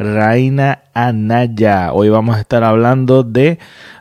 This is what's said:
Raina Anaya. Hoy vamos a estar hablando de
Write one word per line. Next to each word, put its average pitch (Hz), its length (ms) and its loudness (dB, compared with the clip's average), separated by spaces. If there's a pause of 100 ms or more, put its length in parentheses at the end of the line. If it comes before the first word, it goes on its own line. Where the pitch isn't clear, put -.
Raina 120 800 0 (120)
Anaya. 110 1000 0
Hoy 101 160 2
vamos 110 280 0
a 107 40 -4
estar 117 240 -2
hablando 123 580 2
de 127 380 -2 (400)